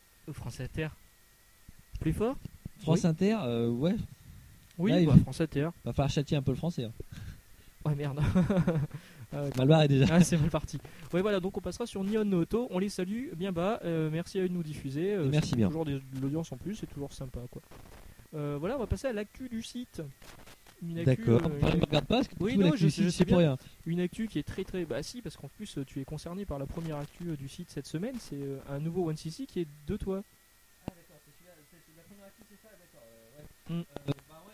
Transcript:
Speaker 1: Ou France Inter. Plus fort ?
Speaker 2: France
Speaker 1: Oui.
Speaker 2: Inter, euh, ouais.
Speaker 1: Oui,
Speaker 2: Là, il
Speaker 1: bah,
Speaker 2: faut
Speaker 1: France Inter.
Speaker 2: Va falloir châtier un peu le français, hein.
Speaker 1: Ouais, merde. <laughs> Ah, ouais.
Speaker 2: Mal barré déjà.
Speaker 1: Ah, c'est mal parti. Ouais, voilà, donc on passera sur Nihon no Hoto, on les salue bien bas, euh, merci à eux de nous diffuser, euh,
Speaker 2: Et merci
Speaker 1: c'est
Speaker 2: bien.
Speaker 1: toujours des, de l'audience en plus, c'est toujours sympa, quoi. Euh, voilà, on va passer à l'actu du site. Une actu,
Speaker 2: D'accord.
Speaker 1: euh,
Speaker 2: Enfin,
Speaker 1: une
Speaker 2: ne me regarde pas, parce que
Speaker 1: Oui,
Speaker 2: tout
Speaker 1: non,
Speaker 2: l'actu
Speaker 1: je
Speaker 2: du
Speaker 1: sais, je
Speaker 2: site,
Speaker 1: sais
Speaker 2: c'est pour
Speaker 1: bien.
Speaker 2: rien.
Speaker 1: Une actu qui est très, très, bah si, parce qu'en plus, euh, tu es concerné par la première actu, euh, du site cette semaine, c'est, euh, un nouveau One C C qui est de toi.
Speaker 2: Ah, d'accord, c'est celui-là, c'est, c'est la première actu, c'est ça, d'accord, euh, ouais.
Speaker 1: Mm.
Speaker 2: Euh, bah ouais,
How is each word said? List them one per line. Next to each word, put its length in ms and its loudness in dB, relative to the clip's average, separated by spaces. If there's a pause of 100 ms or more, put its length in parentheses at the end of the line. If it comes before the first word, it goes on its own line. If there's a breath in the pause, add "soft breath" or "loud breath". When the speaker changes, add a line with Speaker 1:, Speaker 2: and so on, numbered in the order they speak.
(280)
Speaker 1:
Ou 60 -10
France 260 -10
Inter. 300 -4 (1120)
Plus 120 2
fort ? 220 0 (460)
Speaker 2:
France 220 4
Speaker 1:
Oui. 40 4
Speaker 2:
Inter, 360 2
euh, 260 0
ouais. 260 2 (840)
Speaker 1:
Oui, 140 2
Speaker 2:
Là, 80 6
il 60 8
Speaker 1:
bah, 80 8
Speaker 2:
faut 60 12
Speaker 1:
France 200 4
Inter. 300 0 (160)
Speaker 2:
Va 80 -2
falloir 160 2
châtier 260 0
un 60 2
peu 100 2
le 60 0
français, 260 -4
hein. 80 -6 (920 loud breath)
Speaker 1:
Ouais, 100 0
merde. 300 -4
<laughs> 60 4 (1040 loud breath)
Ah, 80 -4
ouais. 140 -2
Speaker 2:
Mal 100 6
barré 200 10
déjà. 240 6
Speaker 1:
Ah, 120 10
c'est 140 4
mal 140 2
parti. 260 -2 (340 loud breath)
Ouais, 100 2
voilà, 180 2
donc 180 -4
on 20 -2
passera 280 -6
sur 160 -6
Nihon 200 0
no 180 4
Hoto, 280 0
on 80 -2
les 120 2
salue 460 -4
bien 160 -4
bas, 320 0
euh, 280 0
merci 260 -4
à 60 2
eux 40 2
de 60 -4
nous 80 -2
diffuser, 540 -4
euh, 100 0
Speaker 2:
Et 40 2
merci 200 2
Speaker 1:
c'est 60 -2
Speaker 2:
bien. 140 6
Speaker 1:
toujours 160 -2
des, 100 -2
de 260 -8
l'audience 300 -2
en 40 -8
plus, 200 -8
c'est 100 -8
toujours 280 -10
sympa, 260 -10 (100)
quoi. 140 -14 (720 loud breath)
Euh, 240 -4
voilà, 160 -2
on 40 -4
va 60 -4
passer 220 -2
à 40 0
l'actu 380 -8
du 140 -6
site. 400 -10 (840)
Une 120 -4
actu, 240 2
Speaker 2:
D'accord. 180 6
Speaker 1:
euh, 160 -2
Speaker 2:
Enfin, 100 2
Speaker 1:
une 60 4
Speaker 2:
ne 60 2
me 60 4
regarde 200 2
pas, 120 2
parce 100 0
que 120 -18
Speaker 1:
Oui, 140 0
Speaker 2:
tout 60 4
Speaker 1:
non, 80 6
Speaker 2:
l'actu 100 4
Speaker 1:
je 80 4
Speaker 2:
du 60 6
Speaker 1:
sais, 120 0
je 60 4
Speaker 2:
site, 80 0
Speaker 1:
sais 60 4
Speaker 2:
c'est 60 4
pour 100 8
Speaker 1:
bien. 160 6
Speaker 2:
rien. 20 -2 (300 loud breath)
Speaker 1:
Une 140 0
actu 260 -2
qui 100 -6
est 60 0
très, 200 -6
très, 220 -4
bah 160 -4
si, 220 -12
parce 120 -10
qu'en 140 -14
plus, 300 -10
euh, 40 -4
tu 160 -8
es 60 -6
concerné 400 -8
par 140 -6
la 80 -6
première 300 -6
actu, 300 -10
euh, 80 -4
du 140 -10
site 220 -14
cette 160 -10
semaine, 320 -6
c'est, 160 -12
euh, 240 -8 (100)
un 100 -6
nouveau 300 -2
One 80 -4
C 140 -10
C 160 -10
qui 140 -4
est 60 -4 (200)
de 100 -4
toi. 240 -4 (640)
Speaker 2:
Ah, 100 -12
d'accord, 300 -20
c'est 100 -20
celui-là, 180 -20 (180)
c'est, 60 -20 (100)
c'est 100 -20
la 60 -20
première 240 -20
actu, 240 -20
c'est 100 -20
ça, 80 -20 (100)
d'accord, 240 -20
euh, 720 -12
ouais. 40 -2
Speaker 1:
Mm. 20 -2
Speaker 2:
Euh, 300 -8 (180)
bah 180 -20
ouais, 60 -20